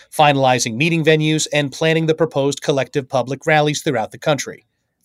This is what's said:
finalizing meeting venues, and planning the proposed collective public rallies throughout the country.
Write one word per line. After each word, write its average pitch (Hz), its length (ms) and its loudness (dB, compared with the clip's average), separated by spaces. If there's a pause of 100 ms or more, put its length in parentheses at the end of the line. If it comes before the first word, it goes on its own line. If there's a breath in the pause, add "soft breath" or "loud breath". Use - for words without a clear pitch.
(120 loud breath)
finalizing 131 640 2
meeting 165 260 0
venues, 156 520 2
and 143 180 -2
planning 160 360 0
the 160 60 4
proposed 143 480 -2
collective 135 460 -2
public 131 400 -4
rallies 151 340 2
throughout 117 300 -4
the 120 60 -18
country. 139 480 -4 (400)